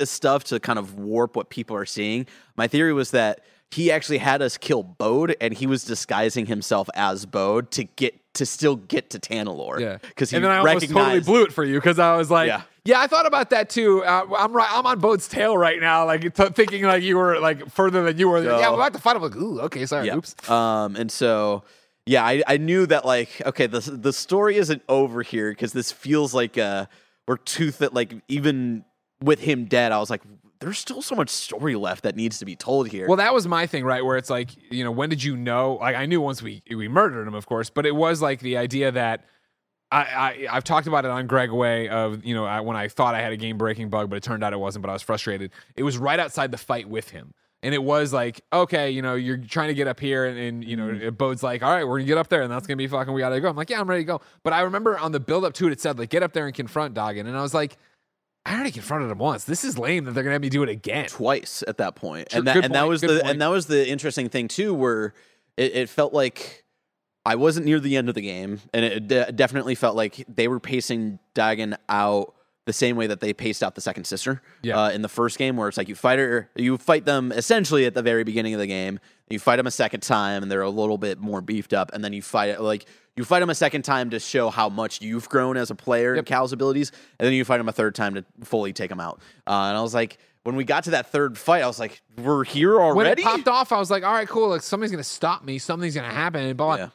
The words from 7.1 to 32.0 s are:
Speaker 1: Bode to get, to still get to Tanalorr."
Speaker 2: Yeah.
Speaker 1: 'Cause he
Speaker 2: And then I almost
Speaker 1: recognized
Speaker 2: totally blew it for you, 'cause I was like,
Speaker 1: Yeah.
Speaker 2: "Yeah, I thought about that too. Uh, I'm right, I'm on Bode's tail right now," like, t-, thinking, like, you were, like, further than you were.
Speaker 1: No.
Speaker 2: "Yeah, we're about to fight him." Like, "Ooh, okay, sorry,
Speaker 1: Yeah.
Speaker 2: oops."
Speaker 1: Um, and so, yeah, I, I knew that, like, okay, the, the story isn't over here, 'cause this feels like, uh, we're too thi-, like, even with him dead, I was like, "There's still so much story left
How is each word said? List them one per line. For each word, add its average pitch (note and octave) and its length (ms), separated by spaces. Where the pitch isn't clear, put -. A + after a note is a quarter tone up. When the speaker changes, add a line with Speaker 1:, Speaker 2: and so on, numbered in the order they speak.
Speaker 1:
Bode G#2 460
to C3 120
get, B2 300
to C3+ 120
still C#3+ 300
get - 340
to - 80
Tanalorr." F2 640
Speaker 2:
Yeah. G#2 180
Speaker 1:
'Cause C3+ 140
he C3+ 60
Speaker 2:
And F3 80
then F#3+ 80
I F#3+ 60
almost D#3+ 160
Speaker 1:
recognized D#3+ 420
Speaker 2:
totally G#3 140
blew A3 40
it F3+ 80
for D#3 120
you, C#3 160
'cause E3+ 180
I E3+ 180
was E3 140
like, E3 160
Speaker 1:
Yeah. G#2+ 160
Speaker 2:
"Yeah, B3+ 140
I C#4 80
thought D#4+ 180
about C#4+ 240
that G#3+ 180
too. G3 360
Uh, F3+ 200
I'm G#3+ 140
right, A3+ 180
I'm A#3+ 160
on B3 140
Bode's G3+ 280
tail G#3+ 300
right E3+ 220
now," E3 260
like, D#3+ 260
t-, G3 120
thinking, G3+ 300
like, F#3 180
you F#3 160
were, F3 220
like, D3+ 300
further F#3 340
than D#3+ 140
you F#3 120
were. E3+ 100
Speaker 1:
No. A#2+ 180
Speaker 2:
"Yeah, A#3 120
we're A3+ 60
about C4+ 180
to - 60
fight A#3+ 160
him." F#3+ 60
Like, B2 140
"Ooh, D#3+ 260
okay, C#3 220
sorry, C3+ 220
Speaker 1:
Yeah. F#2 100
Speaker 2:
oops." - 320
Speaker 1:
Um, A2 460
and A2 160
so, G#2+ 540
yeah, B2 180
I, C3+ 220
I D3 120
knew F3 280
that, D3 180
like, B2 400
okay, B2+ 220
the, A#2 140
the C3 320
story G3+ 460
isn't D#3 300
over B2+ 340
here, G#2+ 320
'cause A2+ 180
this B2 180
feels C#3+ 420
like, A#2+ 240
uh, G2+ 300
we're B2+ 100
too D#3 360
thi-, C#3 180
like, A#2+ 240
even C3 560
with D3 200
him C3+ 240
dead, A#2+ 260
I A2 80
was G#2 100
like, A2+ 140
"There's F#3 180
still B3+ 240
so - 140
much A3+ 140
story - 440
left F#2+ 300